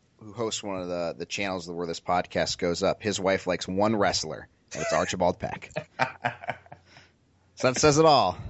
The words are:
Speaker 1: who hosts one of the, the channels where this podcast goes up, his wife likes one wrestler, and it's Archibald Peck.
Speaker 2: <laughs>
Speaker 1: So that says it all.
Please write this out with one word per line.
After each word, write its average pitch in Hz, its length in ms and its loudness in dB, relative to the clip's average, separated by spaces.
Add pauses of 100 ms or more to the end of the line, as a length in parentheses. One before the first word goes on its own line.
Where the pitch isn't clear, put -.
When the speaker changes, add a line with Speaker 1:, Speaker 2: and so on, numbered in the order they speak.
(180)
Speaker 1:
who 104 160 -20
hosts 110 300 -4
one 95 180 -6
of 90 60 -6
the, 87 300 -4
the 85 80 -8
channels 92 440 -6
where 85 180 -6
this 82 120 -6
podcast 90 580 -2
goes 87 260 0
up, 87 180 2
his 98 180 -2
wife 95 280 2
likes 90 200 -2
one 101 280 2
wrestler, 87 520 -2 (260)
and 76 80 -8
it's - 120 -2
Archibald 90 460 2
Peck. - 320 -10 (280)
Speaker 2:
<laughs> 131 120 -2 (1500)
Speaker 1:
So 127 140 2
that 123 80 -4
says 147 180 6
it 160 80 6
all. 113 320 6 (120)